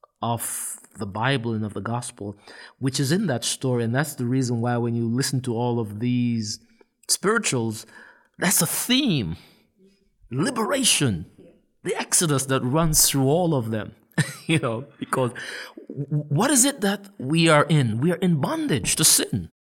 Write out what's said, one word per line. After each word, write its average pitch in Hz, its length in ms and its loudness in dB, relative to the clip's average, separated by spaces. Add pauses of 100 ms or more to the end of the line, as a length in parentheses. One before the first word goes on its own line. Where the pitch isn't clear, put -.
(220)
of - 560 -4 (200)
the 104 80 -6
Bible 113 480 0
and 107 100 -2
of 101 100 -6
the 104 60 -8
gospel, 104 560 -6 (420)
which 131 200 -2
is 135 140 2
in 202 140 0
that 120 180 -2
story. 123 400 0
And 113 100 0
that's 151 200 -2
the 127 100 -4
reason 123 360 0
why 120 160 0
when 120 180 0
you 117 120 0
listen 127 360 -2
to 120 120 -2
all 120 240 0
of 104 220 -4
these 120 580 0 (500)
spirituals, 135 760 -2 (520)
that's 185 240 2
a 160 40 2
theme. 165 680 0 (920)
Liberation. 208 960 0 (580)
The 185 100 -2
Exodus 147 520 0
that 131 160 0
runs 156 460 2
through 135 180 2
all 165 280 2
of 113 160 0
them, 107 240 -6 (260)
<laughs> - 260 -6
you 147 120 2
know, 117 280 -4 (120)
because 127 320 -2 (580)
w-, 147 400 -4
what 202 220 2
is 262 140 4
it 185 160 0
that 202 280 -2 (100)
we 160 300 2
are 147 160 8
in? 123 360 2
We 165 100 2
are 170 60 0
in 170 240 2
bondage 262 560 -2
to 160 80 2
sin. - 460 2 (200)